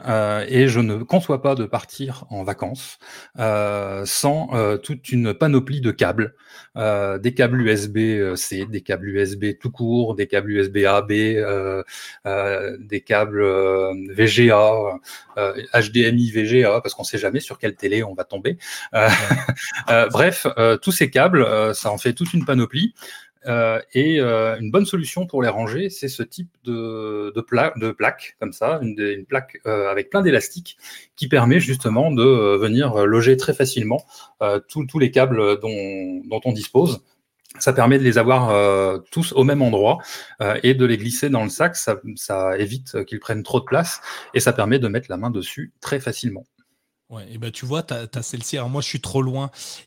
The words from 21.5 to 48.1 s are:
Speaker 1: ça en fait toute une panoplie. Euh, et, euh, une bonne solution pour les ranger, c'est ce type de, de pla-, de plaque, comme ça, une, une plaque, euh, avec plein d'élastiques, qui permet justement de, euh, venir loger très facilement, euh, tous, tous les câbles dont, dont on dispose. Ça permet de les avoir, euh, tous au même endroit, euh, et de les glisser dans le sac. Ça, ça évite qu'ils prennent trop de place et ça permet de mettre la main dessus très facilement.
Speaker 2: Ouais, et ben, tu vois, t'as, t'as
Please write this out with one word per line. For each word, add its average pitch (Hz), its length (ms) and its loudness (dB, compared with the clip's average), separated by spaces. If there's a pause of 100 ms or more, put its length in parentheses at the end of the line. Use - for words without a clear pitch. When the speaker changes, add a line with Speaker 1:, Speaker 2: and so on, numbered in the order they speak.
Speaker 1:
ça 107 180 -4
en 104 60 -4
fait 120 160 0
toute 170 200 -4
une 151 120 0
panoplie. 135 480 0 (520)
Euh, 117 360 0 (120)
et, 151 280 2
euh, 113 360 0
une 113 140 -8
bonne 196 140 4
solution 180 420 -4
pour 131 160 -2
les 120 60 2
ranger, 113 400 -4
c'est 160 180 -10
ce 131 160 -8
type - 260 -14 (140)
de, 110 720 -8
de 113 60 -4
pla-, 123 340 0
de 110 160 -4
plaque, - 480 -4
comme 101 140 -8
ça, 151 280 -2
une, 110 160 -6
une 101 280 -4
plaque, 131 400 -6
euh, 104 260 -2
avec 98 180 -4
plein 196 120 0
d'élastiques, 170 560 0 (400)
qui - 100 -6
permet 131 320 6
justement 127 500 0
de, 123 140 2
euh, 107 340 6
venir 110 480 2
loger 117 300 6
très 131 180 0
facilement, 131 480 -2 (400)
euh, 104 280 0
tous, 151 160 -6
tous 131 120 -6
les 135 140 4
câbles 110 480 4
dont, 98 680 -8
dont 110 200 -4
on 127 80 0
dispose. 123 500 0 (560)
Ça 131 140 2
permet 131 260 6
de 135 60 0
les 120 120 4
avoir, 123 320 4
euh, 98 500 2 (120)
tous 170 220 -4
au 135 100 6
même 143 180 2
endroit, 113 360 4 (440)
euh, 107 220 -2
et 127 100 6
de 127 120 2
les 117 120 2
glisser 120 320 -4
dans 120 140 0
le 104 60 -4
sac. 170 260 -2
Ça, 107 240 -4 (160)
ça 95 420 -4
évite 107 460 -6
qu'ils 104 160 -12
prennent 107 240 -6
trop - 160 -2
de 127 60 -6
place 170 340 -2 (340)
et 123 60 0
ça 117 140 2
permet 113 260 0
de 123 80 0
mettre 110 220 -4
la 92 80 -8
main 117 140 -6
dessus 113 500 -10
très - 180 -4
facilement. 107 460 -8 (640)
Speaker 2:
Ouais, 110 220 -16
et 113 60 -16
ben, 113 140 -10
tu - 160 -12
vois, 151 160 -4
t'as, 117 240 -10
t'as 123 160 -10